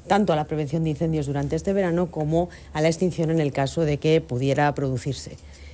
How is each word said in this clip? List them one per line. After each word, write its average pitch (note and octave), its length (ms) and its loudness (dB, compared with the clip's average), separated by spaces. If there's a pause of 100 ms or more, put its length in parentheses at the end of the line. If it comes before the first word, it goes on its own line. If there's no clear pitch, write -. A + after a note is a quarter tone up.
tanto G3+ 260 4
a D3+ 40 4
la D3+ 80 0
prevención D#3 400 -2
de D#3+ 60 0
incendios D#3 360 -2
durante C#3+ 280 -2
este E3 200 0
verano F3 360 2
como D#3+ 380 0 (240)
a D#3 80 -2
la D#3+ 80 4
extinción E3 420 0
en E3 100 2
el C#3+ 120 0
caso C#3 320 0
de D3 140 0
que D#3 240 4
pudiera C#3 520 2
producirse. C3+ 600 -4 (380)